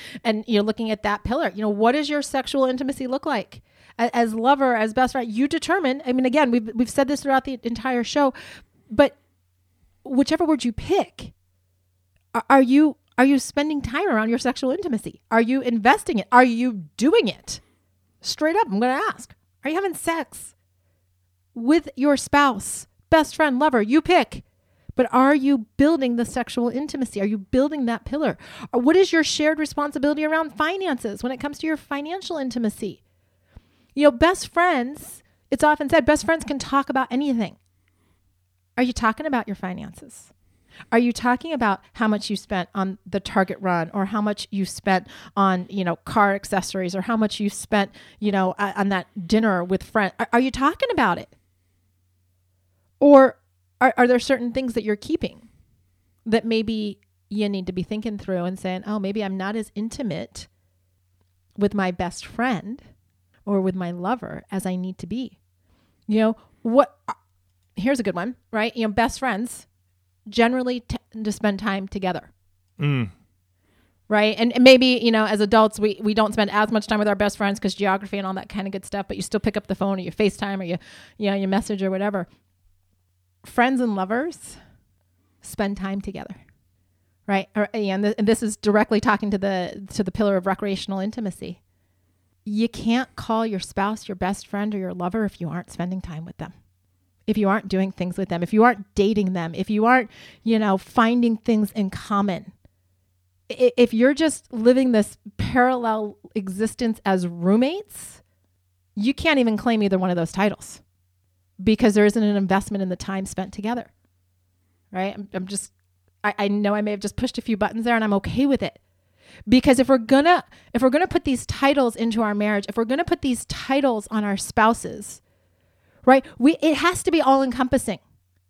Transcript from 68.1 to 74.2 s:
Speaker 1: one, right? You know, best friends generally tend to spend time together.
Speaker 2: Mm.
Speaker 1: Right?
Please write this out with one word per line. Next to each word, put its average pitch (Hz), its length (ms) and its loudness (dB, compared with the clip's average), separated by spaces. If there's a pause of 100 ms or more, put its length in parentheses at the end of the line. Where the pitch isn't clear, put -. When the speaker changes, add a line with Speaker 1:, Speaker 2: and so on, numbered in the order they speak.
Speaker 1:
one, 208 200 -6 (140)
right? 226 240 -2
You 226 120 -2
know, 214 80 -2
best 233 240 0
friends 240 480 -6 (640)
generally 247 520 0
tend - 440 -10
to 214 80 -2
spend 202 260 -2
time 196 300 -4
together. 185 420 -6 (480)
Speaker 2:
Mm. 131 320 0 (960)
Speaker 1:
Right? 214 320 2